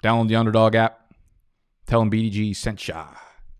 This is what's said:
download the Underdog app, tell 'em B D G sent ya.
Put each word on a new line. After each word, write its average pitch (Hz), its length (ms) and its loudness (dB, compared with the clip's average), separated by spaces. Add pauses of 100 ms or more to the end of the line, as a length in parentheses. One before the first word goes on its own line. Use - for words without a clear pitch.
download 113 280 0
the 113 80 2
Underdog 110 380 2
app, - 380 -2 (720)
tell 117 140 2
'em 107 100 2
B 110 120 0
D 113 80 -2
G 104 240 -2
sent - 340 -8
ya. 80 200 -10 (520)